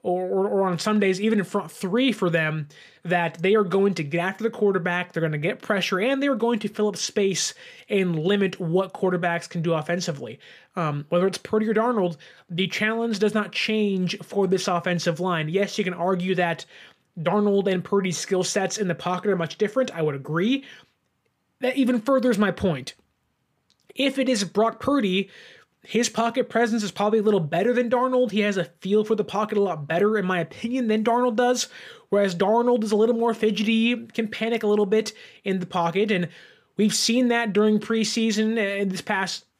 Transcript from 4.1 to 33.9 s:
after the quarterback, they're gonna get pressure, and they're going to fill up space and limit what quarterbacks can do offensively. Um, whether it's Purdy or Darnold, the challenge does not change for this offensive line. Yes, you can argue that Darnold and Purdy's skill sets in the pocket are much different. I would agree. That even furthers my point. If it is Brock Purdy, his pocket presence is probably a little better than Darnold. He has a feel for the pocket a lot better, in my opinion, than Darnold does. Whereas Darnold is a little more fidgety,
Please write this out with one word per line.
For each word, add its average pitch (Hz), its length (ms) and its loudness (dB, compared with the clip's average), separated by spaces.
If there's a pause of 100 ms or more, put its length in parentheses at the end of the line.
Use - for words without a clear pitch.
after 190 240 -4
the 226 60 0
quarterback, 180 640 -2
they're 165 100 -4
gonna 156 160 -2
get 147 240 -4
pressure, 190 380 -2
and 269 240 0
they're 277 120 2
going 226 240 0
to 214 80 -6
fill 214 200 -2
up 202 80 -2
space - 580 -2 (360)
and 180 280 0
limit 190 420 0
what 185 340 0
quarterbacks 175 560 -2
can 170 120 -6
do 165 120 0
offensively. 151 680 -4 (360)
Um, 147 340 -4
whether 175 180 2
it's 185 100 -2
Purdy 214 300 0
or 226 60 0
Darnold, 214 440 0 (320)
the 180 180 -2
challenge 226 520 -2
does 214 140 2
not 208 180 -2
change 202 680 0
for 196 280 -2
this 185 200 0
offensive 175 520 -2
line. 170 300 -2
Yes, 196 280 -2
you 208 60 -2
can 180 100 -2
argue 180 420 0
that 170 300 -2 (540)
Darnold 196 520 2
and 180 120 0
Purdy's 190 340 0
skill 180 260 -2
sets 175 340 -2
in 202 100 -2
the 170 80 -2
pocket 180 340 -4
are 190 60 2
much 165 220 -4
different. 214 360 0
I 165 80 -6
would 147 140 0
agree. 180 480 0 (960)
That 262 160 -2
even 247 260 2
furthers 247 380 2
my 208 100 4
point. 175 460 -4 (1000)
If 269 240 0
it 262 120 2
is 202 160 0
Brock 220 340 0
Purdy, 196 500 0 (540)
his 226 260 -2
pocket 233 380 -2
presence 226 360 0
is 190 80 -6
probably 214 280 0
a 202 40 0
little 202 180 4
better 175 320 0
than 240 160 0
Darnold. 254 420 2
He 208 100 0
has 202 140 0
a 175 100 -2
feel 208 380 0
for 214 120 0
the 202 80 -2
pocket 208 340 -2
a 202 40 4
lot 160 260 -2
better, 202 300 2
in 185 80 0
my 180 140 0
opinion, 233 480 -4
than 214 160 2
Darnold 240 320 2
does. 247 320 2 (420)
Whereas 196 240 2
Darnold 220 500 2
is 208 80 -2
a 220 40 2
little 226 200 4
more 226 180 0
fidgety, 226 720 2